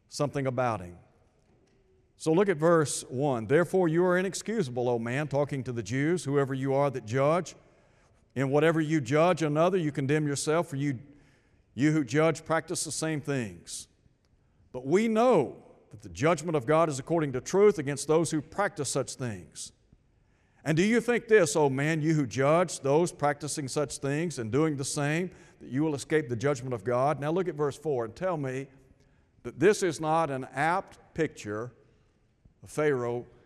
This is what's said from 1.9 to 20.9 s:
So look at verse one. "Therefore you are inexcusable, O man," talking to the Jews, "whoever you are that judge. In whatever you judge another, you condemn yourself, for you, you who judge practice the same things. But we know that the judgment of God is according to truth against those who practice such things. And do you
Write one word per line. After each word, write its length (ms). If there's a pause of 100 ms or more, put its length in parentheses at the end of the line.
So 160
look 160
at 80
verse 520
one. 380
"Therefore 420
you 160
are 140
inexcusable, 720
O 100
man," 300
talking 360
to 80
the 100
Jews, 420
"whoever 280
you 220
are 160
that 160
judge. 480 (800)
In 160
whatever 300
you 200
judge 420
another, 360
you 120
condemn 360
yourself, 420
for 80
you, 220 (760)
you 180
who 120
judge 400
practice 400
the 80
same 280
things. 680 (840)
But 140
we 220
know 480 (340)
that 120
the 60
judgment 480
of 100
God 220
is 100
according 340
to 80
truth 380
against 280
those 240
who 100
practice 480
such 260
things. 580 (920)
And 120
do 60
you 180